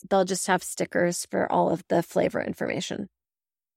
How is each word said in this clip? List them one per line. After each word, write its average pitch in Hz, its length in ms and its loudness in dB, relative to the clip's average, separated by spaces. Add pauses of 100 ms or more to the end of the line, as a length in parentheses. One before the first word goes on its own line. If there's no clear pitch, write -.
they'll 190 160 4
just 185 220 -2
have 180 160 2
stickers 175 680 -2
for 190 200 0
all 175 200 4
of 175 180 -2
the 170 140 2
flavor - 400 0
information. - 640 -6 (680)